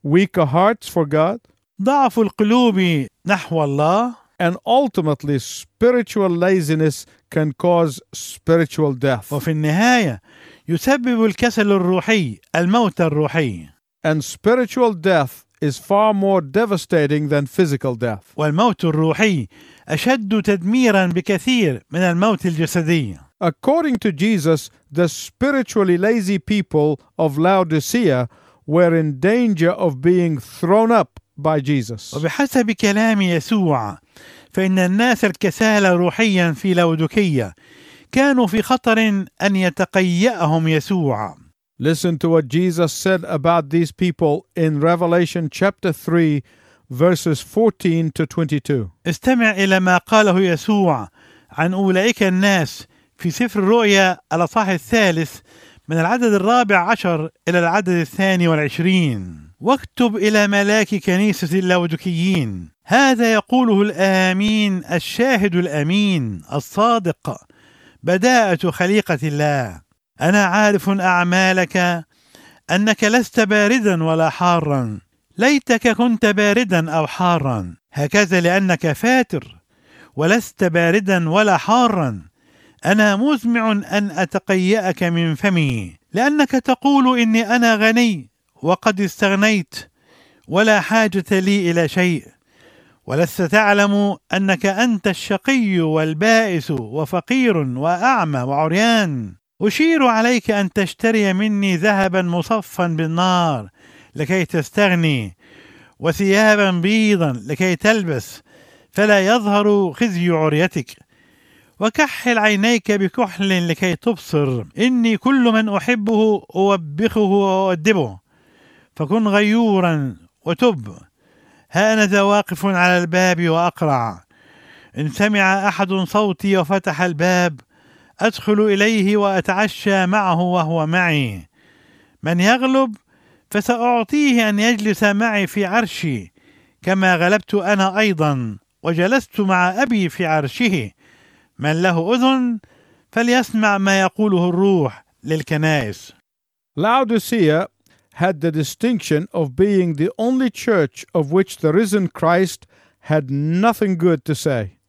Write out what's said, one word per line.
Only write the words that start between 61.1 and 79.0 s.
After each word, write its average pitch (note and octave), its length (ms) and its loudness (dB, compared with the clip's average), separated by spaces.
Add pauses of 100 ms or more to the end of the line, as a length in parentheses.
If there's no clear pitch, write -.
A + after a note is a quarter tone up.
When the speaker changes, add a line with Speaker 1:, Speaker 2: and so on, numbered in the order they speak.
Speaker 2:
اللودوكيين، E3+ 1120 -2 (160)
هذا A#3+ 480 2
يقوله A3 500 2
الآمين F#3+ 1040 0
الشاهد G3+ 720 -2
الأمين D#3+ 880 -2 (100)
الصادق، F#3 920 -4 (580)
بداءة F#3+ 680 0
خليقة F#3 520 0
الله. C#3+ 580 -2 (400)
أنا G3 240 2
عارف G3+ 440 2
أعمالك، F3+ 1160 0 (640)
أنك G#3 340 2
لست A#3 360 2
باردا G#3 640 2
ولا D#3+ 260 2
حارا. D3 680 0 (400)
ليتك B3 500 2
كنت A3+ 380 0
باردا G3+ 640 0
أو D#3 160 -2
حارا، C#3 680 -2 (180)
هكذا F3 480 0
لأنك F3 520 0
فاتر A#3 640 -2 (600)